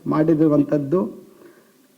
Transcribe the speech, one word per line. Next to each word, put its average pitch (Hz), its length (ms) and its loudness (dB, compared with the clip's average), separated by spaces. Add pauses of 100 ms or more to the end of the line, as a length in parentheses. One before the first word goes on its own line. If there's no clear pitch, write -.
ಮಾಡಿರುವಂಥದ್ದು. 151 1200 0 (720)